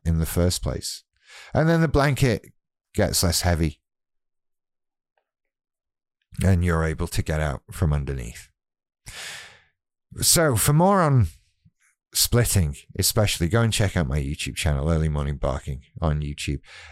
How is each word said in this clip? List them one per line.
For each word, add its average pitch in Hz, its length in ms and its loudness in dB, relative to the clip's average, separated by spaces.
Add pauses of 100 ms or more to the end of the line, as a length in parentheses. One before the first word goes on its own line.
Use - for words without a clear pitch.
in 82 160 0
the 78 60 0
first 90 360 0
place. - 400 -8 (500)
And 156 160 2
then 165 120 2
the 160 80 2
blanket 135 640 0 (420)
gets 92 300 0
less 85 160 0
heavy. 82 400 0 (2750)
And 90 200 4
you're 82 200 2
able 80 240 -4
to - 140 -4
get 78 180 -2
out 73 220 -4 (100)
from 78 200 0
underneath. 67 560 -6 (1700)
So 151 360 4
for 147 160 2
more 185 300 6
on 135 240 4 (880)
splitting, 95 640 2 (220)
especially, 98 480 0
go 117 140 2
and 113 120 2
check 101 220 0
out 82 140 0
my 71 100 -2
YouTube 67 380 -6
channel, 73 340 0
Early 80 180 2
Morning 73 280 -2
Barking 67 460 -6 (180)
on 76 220 0
YouTube. 71 380 -8 (320)